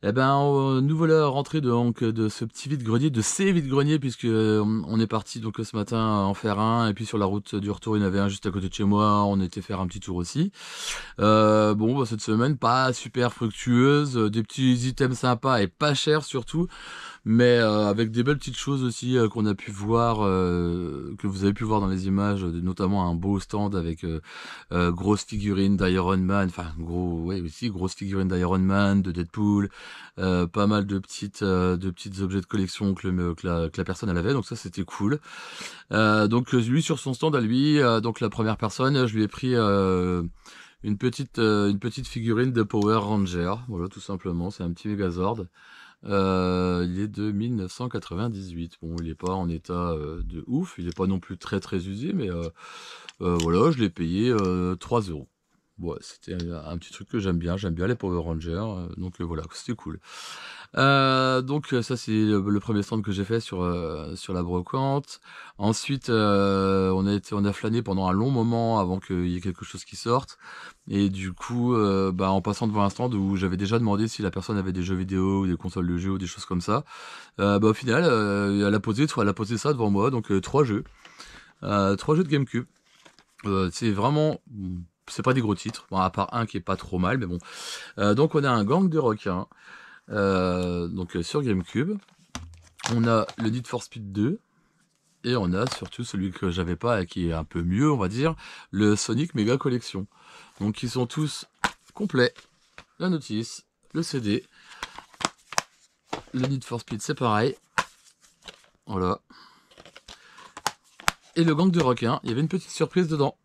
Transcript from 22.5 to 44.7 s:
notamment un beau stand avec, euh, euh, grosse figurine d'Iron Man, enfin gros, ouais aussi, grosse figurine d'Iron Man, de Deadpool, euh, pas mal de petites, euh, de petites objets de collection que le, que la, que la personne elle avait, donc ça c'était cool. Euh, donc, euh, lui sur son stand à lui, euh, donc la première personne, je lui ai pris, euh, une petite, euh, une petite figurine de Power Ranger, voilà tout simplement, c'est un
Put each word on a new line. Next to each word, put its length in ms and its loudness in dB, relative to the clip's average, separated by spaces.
notamment 580 0
un 60 0
beau 260 0
stand 340 -4
avec, 300 -4
euh, 160 -4
euh, 200 2
grosse 320 2
figurine 540 0
d'Iron 400 2
Man, 320 2
enfin 160 -10
gros, 360 -2
ouais 260 -4
aussi, 300 -6
grosse 240 -4
figurine 340 -2
d'Iron 300 2
Man, 420 4
de 100 -2
Deadpool, 600 0
euh, 280 2
pas 200 0
mal 180 2
de 140 -2
petites, 420 -10
euh, 380 2
de 120 -4
petites 300 -10
objets 220 -2
de 40 -10
collection 460 -2
que 160 -4
le, 260 0
que 120 -10
la, 240 0
que 100 -8
la 40 -2
personne 260 -4
elle 80 0
avait, 160 0
donc 100 -2
ça 120 -10
c'était 280 -8
cool. 340 -2
Euh, 360 4
donc, 240 2
euh, 80 4
lui 220 2
sur 160 -2
son 160 -6
stand 220 0
à 40 4
lui, 400 4
euh, 200 4
donc 200 -4
la 80 0
première 300 0
personne, 480 2
je 80 -2
lui 80 2
ai 60 2
pris, 260 -2
euh, 720 4
une 160 -2
petite, 400 -4
euh, 320 4
une 80 0
petite 280 -6
figurine 460 0
de 100 2
Power 340 2
Ranger, 580 0
voilà 200 -6
tout 120 -14
simplement, 500 -4
c'est 120 -10
un 100 -4